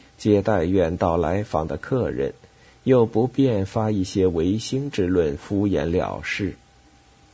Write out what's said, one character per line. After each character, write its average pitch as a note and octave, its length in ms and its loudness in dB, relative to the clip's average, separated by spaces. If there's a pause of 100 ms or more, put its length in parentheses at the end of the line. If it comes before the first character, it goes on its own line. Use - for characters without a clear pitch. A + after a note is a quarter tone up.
(180)
接 G#2 240 4
待 G2+ 220 2
远 F2 320 2
道 E2+ 200 0
来 F2+ 280 0
访 D#2 240 -4
的 D2 80 -6
客 G#2+ 340 -4
人， C2 240 -4 (480)
又 B2 240 4
不 A2+ 220 0
便 B2 360 0
发 G#2+ 280 -2
一 G2 100 0
些 F#2 240 2
唯 F2+ 320 0
心 C3 320 -6
之 F2+ 160 0
论 E2+ 300 0
敷 G2+ 320 -2
衍 D#2 160 0
了 D2 400 -2
事。 - 320 -6 (760)